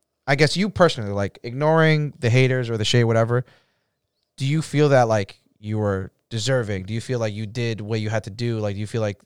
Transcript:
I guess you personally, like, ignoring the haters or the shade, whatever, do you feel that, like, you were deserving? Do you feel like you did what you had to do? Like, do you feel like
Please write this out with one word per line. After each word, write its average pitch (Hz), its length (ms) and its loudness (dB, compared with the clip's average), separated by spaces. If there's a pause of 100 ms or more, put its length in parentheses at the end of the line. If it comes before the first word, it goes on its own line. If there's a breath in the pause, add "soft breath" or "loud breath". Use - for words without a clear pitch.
(260)
I 139 100 0
guess 143 220 2
you 202 120 0
personally, 123 420 0
like, 101 320 -4
ignoring 151 760 2
the 120 100 0
haters 127 400 2
or 117 80 -2
the 107 80 -2
shade, 120 180 4
whatever, 113 420 2 (920 soft breath)
do 135 80 -4
you 151 160 2
feel 147 280 2
that, 127 180 6
like, 110 320 -2 (200)
you 107 180 -6
were 98 340 -2 (180)
deserving? 110 540 -2
Do 98 100 -8
you 113 80 -4
feel 123 180 -4
like 110 140 -4
you 110 120 -8
did 113 340 -4
what 107 220 -4
you 107 80 -4
had 107 160 -2
to - 40 -12
do? 113 300 -4
Like, 104 160 -4
do 101 60 -8
you 107 60 -6
feel 117 140 -4
like 104 240 -4